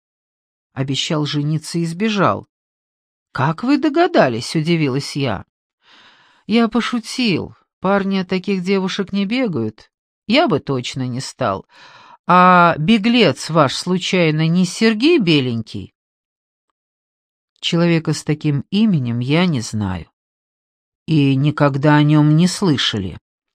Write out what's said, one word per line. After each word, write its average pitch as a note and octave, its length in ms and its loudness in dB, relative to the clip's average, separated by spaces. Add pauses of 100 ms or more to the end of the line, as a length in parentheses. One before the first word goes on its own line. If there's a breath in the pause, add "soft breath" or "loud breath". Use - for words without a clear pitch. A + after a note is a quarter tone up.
(720)
Обещал C#3 520 -4
жениться D3 520 -4
и E3+ 80 -2
сбежал. E3+ 640 -2 (840)
«Как D#3 320 -4
вы C4+ 140 2
догадались?» C#4 800 0
удивилась D3+ 600 -2
я. B2 300 -4 (1040 soft breath)
«Я A3+ 200 2
пошутил. A3 880 -4 (240)
Парни G3 400 -2
от F#3 100 -6
таких F#3+ 340 -4
девушек F#3+ 480 -2
не G3+ 140 -2
бегают. F#3+ 680 -4 (340)
Я D4+ 220 2
бы E3+ 120 0
точно B2+ 480 -6
не B2 120 -8
стал. G#2+ 460 -6 (640 loud breath)
А F3+ 500 6
беглец G#3 720 2
ваш, D#3 260 2
случайно, E3+ 720 0
не F3 180 2
Сергей A#3 540 2
Беленький?» B2+ 720 -2 (1700)
Человека E3 540 0
с - 100 -8
таким D3 460 -2
именем D#3+ 500 0
я D3 260 0
не D3 160 -2
знаю. F#2+ 480 -6 (960)
И C#3 300 2
никогда D3 640 2
о D3 60 4
нём D3+ 320 4
не F3 120 4
слышали. A#2 720 -2 (360)